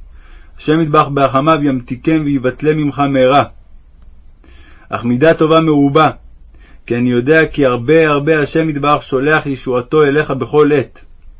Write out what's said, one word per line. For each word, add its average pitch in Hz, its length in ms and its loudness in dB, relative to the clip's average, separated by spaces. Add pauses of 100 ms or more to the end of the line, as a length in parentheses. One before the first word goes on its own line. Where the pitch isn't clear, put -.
(580)
השם 156 220 -2
יתברך 151 280 0
בהחמיו 139 560 0
ימתיקם 143 600 -2
ויבטלם 143 520 -2
ממך 143 320 -2
מהרה. 135 340 2 (1500)
אך 113 160 -8
מידה 127 280 2
טובה 160 260 2
מרובה, 147 500 2 (760)
כי 117 120 -4
אני 123 140 0
יודע 143 340 2
כי 143 200 -2
הרבה 131 420 2
הרבה 147 320 0
השם 160 300 -2
יתברך 143 340 -2
שולח 147 420 -2
ישועתו 135 580 -2
אליך 147 280 0
בכל 143 420 0
עת. - 320 -4 (340)